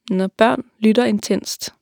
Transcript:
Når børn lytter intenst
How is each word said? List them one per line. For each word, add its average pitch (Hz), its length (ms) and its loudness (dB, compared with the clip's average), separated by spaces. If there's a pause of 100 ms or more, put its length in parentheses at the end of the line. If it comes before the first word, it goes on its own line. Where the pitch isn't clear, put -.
Når 190 180 -2
børn - 360 0 (160)
lytter 220 260 4
intenst - 760 -4